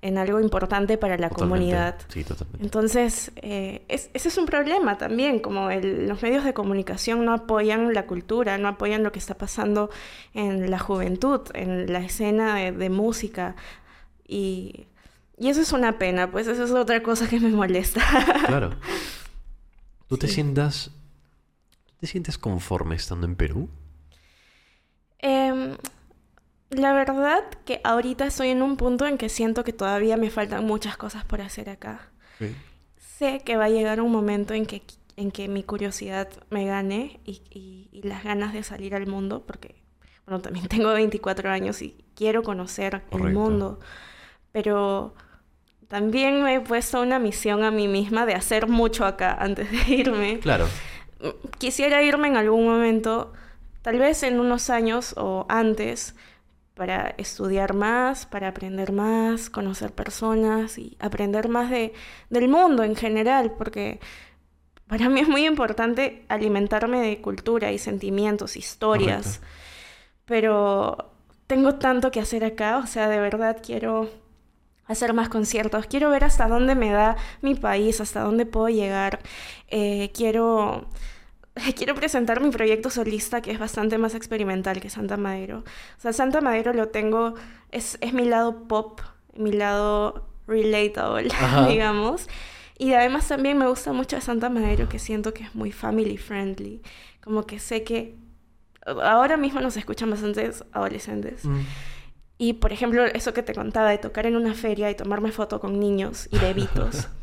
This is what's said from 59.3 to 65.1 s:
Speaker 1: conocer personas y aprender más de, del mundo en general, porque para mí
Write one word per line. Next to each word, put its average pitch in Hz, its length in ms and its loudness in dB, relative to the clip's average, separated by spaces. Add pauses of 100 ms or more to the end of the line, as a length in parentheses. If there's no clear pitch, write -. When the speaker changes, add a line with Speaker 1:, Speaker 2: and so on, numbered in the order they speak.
Speaker 1:
conocer 202 420 -6
personas 220 840 -2
y - 240 -16
aprender 202 480 -2
más 240 200 0
de, 226 240 -2 (360)
del 240 180 4
mundo 294 380 6
en 214 100 0
general, 226 600 2
porque 214 420 -6 (880)
para 220 220 2
mí 269 100 6